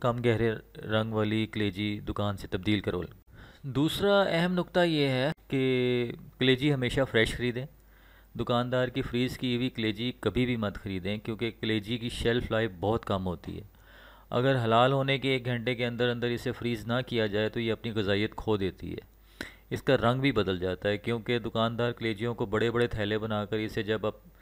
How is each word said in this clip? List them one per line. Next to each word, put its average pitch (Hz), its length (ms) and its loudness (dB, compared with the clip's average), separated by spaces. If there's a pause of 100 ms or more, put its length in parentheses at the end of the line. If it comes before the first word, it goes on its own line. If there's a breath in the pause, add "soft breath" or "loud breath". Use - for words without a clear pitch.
कम 120 220 2
गहरे 113 280 4 (360)
रंग 110 280 0
वाली 107 340 2
कलेजी 104 580 -2
दुकान 101 300 -2
से - 120 -10
तब्दील 104 320 2
करवा 90 220 -2
लें। - 680 -14
दूसरा 160 500 4
अहम 175 300 2
नुक्ता 175 320 2
ये 151 240 2
है 131 220 0 (200)
कि 123 680 2 (240)
कलेजी 131 300 4
हमेशा 131 360 2
फ्रेश 110 300 4
ख़रीदें। 123 300 -2 (680 soft breath)
दुकानदार 123 560 0
की 131 120 -2
फ्रीज़ 123 360 -2
की 127 180 -2
हुई 127 140 0
कलेजी 110 440 -2 (100)
कभी 120 220 2
भी 123 120 0
मत 104 180 -2
ख़रीदें, 98 440 -4
क्योंकि 113 320 -4
कलेजी 110 460 -2
की 120 140 -6
शेल्फ़ 117 400 0
लाइफ 110 260 0
बहुत 104 260 0
कम 98 200 -2
होती 85 280 -6
है। 90 200 -14 (600 loud breath)
अगर 131 240 2
हलाल 120 360 4
होने 135 260 0
के 135 160 0
एक 123 100 -2
घंटे 123 300 -2
के 120 100 -4
अंदर 120 240 0
अंदर 120 220 -2
इसे 120 220 -2
फ्रीज़ 113 340 -4
ना 117 160 0
किया 113 260 0
जाए 107 200 0
तो 120 120 -6
ये 113 100 0
अपनी 113 220 -4
गजाइत 101 420 0
खो 107 240 0
देती 87 320 -4
है, - 80 -8 (760 loud breath)
इसका 135 240 2
रंग 123 240 4
भी 135 120 2
बदल 95 260 0
जाता 92 300 -2
है, 104 100 0
क्योंकि 117 400 -2
दुकानदार 113 540 -2
कलेजियों 113 420 -4
को 117 120 -4
बड़े 107 240 2
बड़े 120 180 2
थैले 107 300 -2
बनाकर 107 400 -2
इसे 110 260 -4
जब 107 220 0
आप - 140 -4 (220 loud breath)